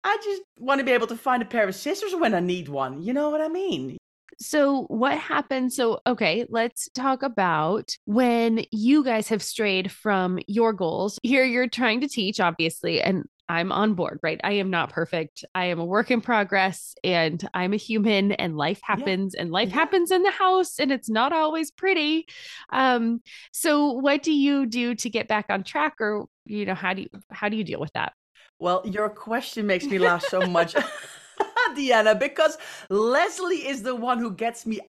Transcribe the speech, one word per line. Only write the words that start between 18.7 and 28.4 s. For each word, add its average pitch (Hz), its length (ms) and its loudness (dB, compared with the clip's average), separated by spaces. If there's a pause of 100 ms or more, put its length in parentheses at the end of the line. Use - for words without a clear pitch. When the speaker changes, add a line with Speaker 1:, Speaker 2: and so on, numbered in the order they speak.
Speaker 1:
Yeah. 208 80 2
Speaker 2:
happens 190 380 -2
and 170 180 -6
life 196 160 2
Speaker 1:
Yeah. 180 60 -6
Speaker 2:
happens 330 360 2
in 370 120 4
the 392 80 4
house 370 500 2
and 277 100 2
it's 269 200 -2
not 240 240 2
always 311 360 0
pretty. 320 560 0 (460)
Um, 240 480 2 (320)
so 294 400 2
what 277 300 2
do 320 100 2
you 277 320 4
do 240 300 -2
to 233 160 -6
get 214 180 -4
back 208 220 0
on 196 120 -2
track 294 380 -4
or, 208 240 -2 (220)
you 208 180 -6
know, 190 100 -2
how 185 200 -2
do 190 80 -6
you, - 60 -12 (220)
how 208 200 -4
do 220 80 -4
you 214 60 -2
deal - 160 -6
with 156 120 -8
that? - 220 -4 (440)